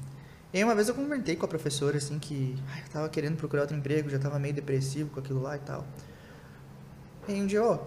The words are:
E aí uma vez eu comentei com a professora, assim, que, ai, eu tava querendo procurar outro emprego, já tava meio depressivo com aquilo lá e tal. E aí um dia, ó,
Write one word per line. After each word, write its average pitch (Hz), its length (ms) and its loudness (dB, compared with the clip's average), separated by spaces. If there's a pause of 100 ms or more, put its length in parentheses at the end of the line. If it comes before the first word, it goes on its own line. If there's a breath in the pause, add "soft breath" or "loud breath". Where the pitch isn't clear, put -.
(540 loud breath)
E 180 60 2
aí 202 40 8
uma 233 120 8
vez 208 120 6
eu 247 80 2
comentei 269 400 0
com - 100 0
a - 20 4
professora, 143 500 2
assim, 143 220 -2
que, 135 360 -2 (160)
ai, - 140 -8
eu - 40 -16
tava 156 200 -2
querendo 156 260 0
procurar 143 280 2
outro 147 120 -2
emprego, 147 340 2
já 139 100 2
tava 139 200 0
meio 143 140 0
depressivo 139 560 0
com 139 100 -8
aquilo 135 220 -2
lá 143 160 -2
e - 20 -6
tal. 139 260 -6 (1400 loud breath)
E 208 60 0
aí 196 80 0
um 202 60 2
dia, 208 160 4
ó, 202 240 6